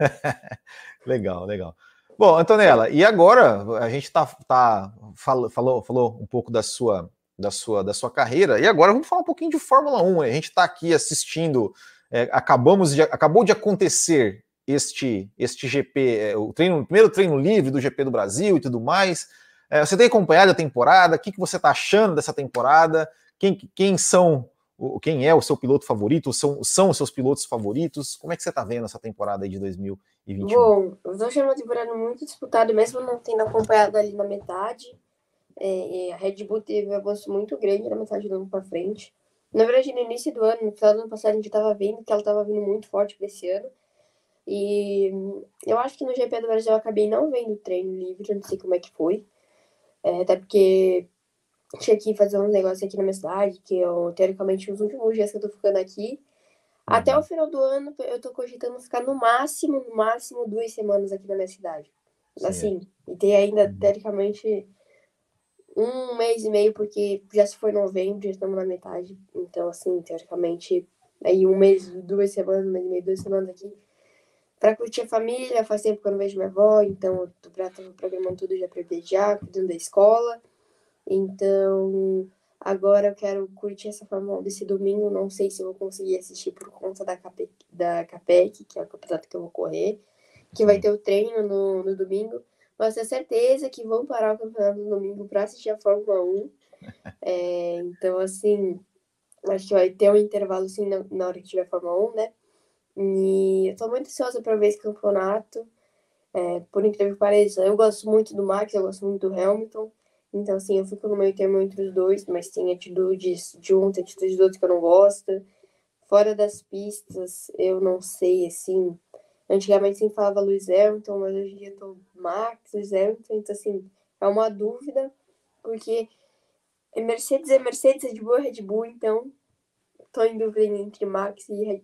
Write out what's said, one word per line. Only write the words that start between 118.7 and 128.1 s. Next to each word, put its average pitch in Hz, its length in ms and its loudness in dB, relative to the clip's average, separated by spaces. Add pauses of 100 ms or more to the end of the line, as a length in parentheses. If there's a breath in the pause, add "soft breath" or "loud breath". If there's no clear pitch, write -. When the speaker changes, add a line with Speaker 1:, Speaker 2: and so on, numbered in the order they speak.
Speaker 2:
antigamente 202 500 2
sempre 214 160 -2
falava 202 280 0
Lewis 196 260 -2
Hamilton, 208 500 2
mas 196 160 -4
hoje 196 200 -8
em - 20 -20
dia 196 140 -20
eu 202 60 -20
tô 196 200 -20 (180)
Max, 196 600 -8
Lewis 202 180 -8
Hamilton, 214 440 -2
então, 208 180 -8
assim, 196 360 -8 (300)
é 196 60 0
uma 220 240 0
dúvida, 247 600 -6 (520)
porque 226 480 -6 (840)
é 220 60 -6
Mercedes, 226 480 -4
é 269 100 6
Mercedes, 262 440 0
Red 220 180 -10